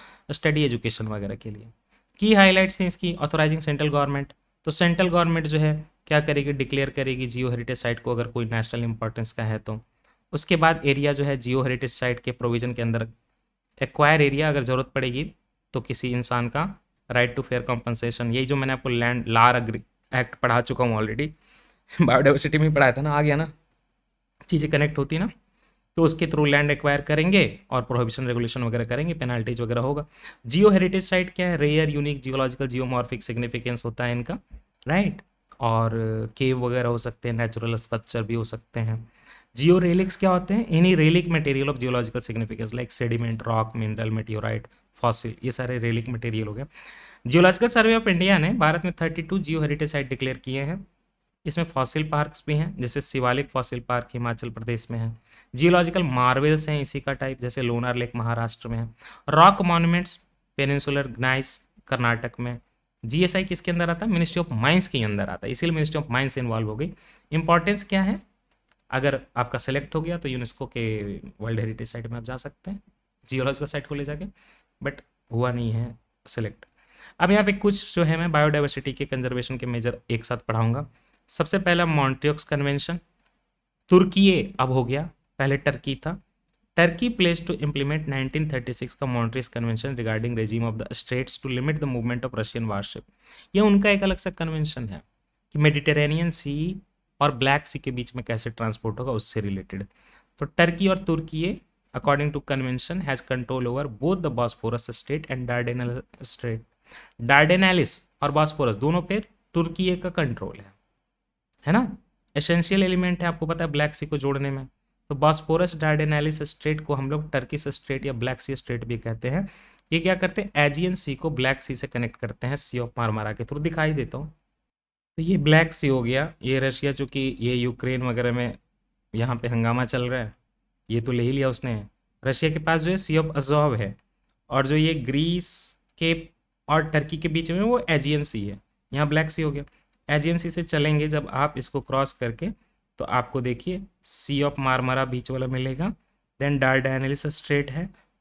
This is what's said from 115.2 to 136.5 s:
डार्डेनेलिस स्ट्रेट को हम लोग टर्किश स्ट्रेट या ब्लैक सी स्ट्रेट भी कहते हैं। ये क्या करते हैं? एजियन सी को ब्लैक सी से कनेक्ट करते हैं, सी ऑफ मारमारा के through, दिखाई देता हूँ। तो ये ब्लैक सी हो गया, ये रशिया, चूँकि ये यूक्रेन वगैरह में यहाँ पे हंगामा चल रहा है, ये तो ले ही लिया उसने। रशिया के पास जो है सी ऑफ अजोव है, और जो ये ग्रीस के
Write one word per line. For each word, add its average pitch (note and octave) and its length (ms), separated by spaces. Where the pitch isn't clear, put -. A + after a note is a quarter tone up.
डार्डेनेलिस D3+ 640
स्ट्रेट D#3 380
को D3 140
हम C3+ 160
लोग D3+ 220
टर्किश C#3+ 360
स्ट्रेट C3+ 380
या C#3 60
ब्लैक A#2+ 280
सी C3+ 160
स्ट्रेट A#2 280
भी A#2 140
कहते A2+ 320
हैं। G3 180
ये E3 80
क्या F#3 140
करते F#3 280
हैं? G3+ 140
एजियन D3 380
सी C#3 200
को D#3+ 160
ब्लैक C3 320
सी C3 120
से B2+ 120
कनेक्ट A#2+ 300
करते A2+ 300
हैं, C#3 100
सी - 220
ऑफ A#2 200
मारमारा G#2+ 340
के A#2 100
through, C#3+ 220
दिखाई D#3+ 280
देता C3 260
हूँ। D3+ 160
तो D#3+ 60
ये F3+ 140
ब्लैक D#3 360
सी - 160
हो C3 140
गया, C3 400
ये C3 180
रशिया, C3+ 320
चूँकि C3+ 480
ये B2 140
यूक्रेन B2 480
वगैरह A#2+ 300
में A#2+ 260
यहाँ B2 220
पे A#2+ 120
हंगामा A#2 360
चल B2 240
रहा B2+ 120
है, A2 140
ये A#2 100
तो B2 120
ले A#2+ 100
ही B2 100
लिया C#3 160
उसने। A#2 360
रशिया C3+ 260
के D#3 80
पास D#3+ 240
जो E3+ 80
है F#3+ 60
सी D#3 200
ऑफ D#3 200
अजोव D3 380
है, G2+ 220
और C3+ 160
जो D3 100
ये D#3 180
ग्रीस D3+ 840
के E3 340